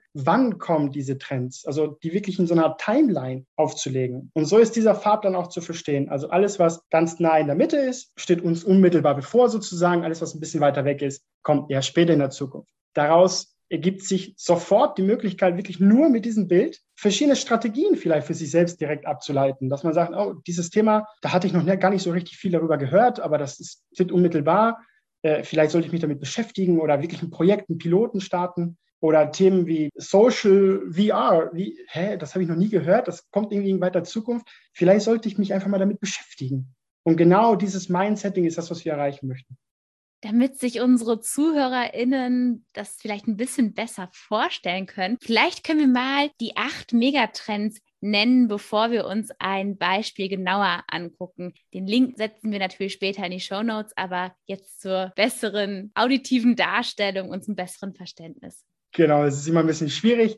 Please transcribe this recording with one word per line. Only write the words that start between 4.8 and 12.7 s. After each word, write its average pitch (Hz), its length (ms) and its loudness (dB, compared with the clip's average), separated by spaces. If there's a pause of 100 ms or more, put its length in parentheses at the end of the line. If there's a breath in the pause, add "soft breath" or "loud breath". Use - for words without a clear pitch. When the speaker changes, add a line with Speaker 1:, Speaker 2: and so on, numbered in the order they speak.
Speaker 1:
Fahrplan 208 400 0
auch 175 120 -4
zu 175 120 -12
verstehen. 147 480 -4
Also 143 220 -6
alles, 196 280 0
was 165 320 2
ganz 165 300 2
nah 160 180 4
in 151 100 2
der 143 100 0
Mitte 320 180 2
ist, 254 400 -4
steht 175 260 -2
uns 170 220 -2
unmittelbar 175 500 6
bevor 226 360 2
sozusagen. 175 560 -2
Alles, 165 160 -6
was 160 120 -8
ein 156 60 -12
bisschen 151 220 -4
weiter 139 240 2
weg 143 160 -2
ist, 135 240 -6 (180)
kommt 143 260 0
eher 135 120 -2
später 170 320 2
in 147 60 4
der 139 100 0
Zukunft. - 420 -12 (220)